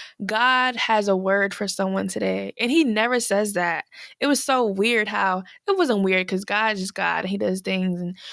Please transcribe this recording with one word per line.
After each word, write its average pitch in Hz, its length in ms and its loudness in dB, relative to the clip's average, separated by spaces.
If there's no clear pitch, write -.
"God 247 520 2
has 214 320 2
a 196 80 4
word 196 360 2
for 202 160 -6
someone 190 400 -2
today." 196 500 -4
And 240 120 0
he 320 140 4
never 233 360 2
says 202 340 0
that. 175 300 -2
It 277 80 0
was 285 140 2
so 254 220 2
weird 214 440 0
how, 190 340 -2
it 392 100 2
wasn't 240 280 2
weird 185 240 0
'cause 196 160 -2
God's 214 360 0
just 190 140 -6
God, 170 300 -2
and 185 40 -4
he 196 80 -4
does 196 240 -2
things, 185 400 -2
and 180 160 -8